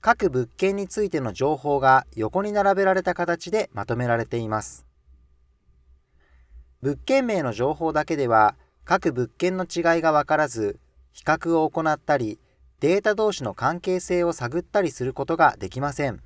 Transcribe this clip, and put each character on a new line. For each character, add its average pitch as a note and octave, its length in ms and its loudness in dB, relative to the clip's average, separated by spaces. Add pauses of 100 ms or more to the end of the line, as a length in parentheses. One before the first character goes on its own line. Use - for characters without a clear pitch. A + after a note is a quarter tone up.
各 G#3+ 240 2
物 B2+ 260 -2
件 G3 200 0
に G3 120 -6
つ - 160 -4
い G3 60 -2
て D#3+ 100 -2
の A#2 140 -4
情 C#3+ 240 0
報 C#3+ 220 -2
が C3 260 6 (100)
横 A2+ 280 -2
に G#3 80 -6
並 G3 240 2
べ G3 80 0
ら F#3+ 100 4
れ F#3 80 0
た F3+ 140 -2
形 F3 340 -4
で G#3+ 240 -2
ま G2+ 140 -8
と A#2 80 -2
め B2 100 -4
ら A#2 120 2
れ A#2 100 -4
て A#2 100 -6
い A#2 100 -6
ま G#2+ 140 -2
す。 - 240 -16 (2000)
物 C#3 200 -4
件 C4 220 2
名 G#3 160 0
の B2 120 -2
情 B2 200 -2
報 D#3+ 180 -2
だ D3+ 140 0
け E3 100 -2
で C#3 120 0
は、 A2 280 6 (280)
各 F3 280 0
物 A#2+ 240 -4
件 F#3 220 -2
の F#3 60 -2
違 E3+ 340 0
い E3 60 0
が D#3+ 80 4
わ D3 140 4
か D#3 120 2
ら D3+ 100 2
ず、 A2 320 -4 (320)
比 - 120 -20
較 E3 340 0
を D#3 100 2
行 D#3+ 140 -4
っ D#3 160 0
た D3 200 0
り、 G#2+ 200 -4 (440)
デ F3 180 2
ー - 20 -4
タ G#3 140 0
同 G#3+ 160 0
士 D3+ 120 -8
の G#2 120 -6
関 D#3+ 240 -2
係 F#3 200 -2
性 F3 240 -2
を E3+ 80 0
探 B2+ 280 -4
っ - 20 -6
た G3+ 220 0
り D3+ 80 -2
す - 120 -8
る B2+ 80 -2
こ C3+ 140 -6
と E3 120 -2
が D#3 200 4
で F#2+ 140 -8
き B2+ 100 -6
ま C#3+ 100 -4
せ C#3 180 -4
ん。 G#2 160 -10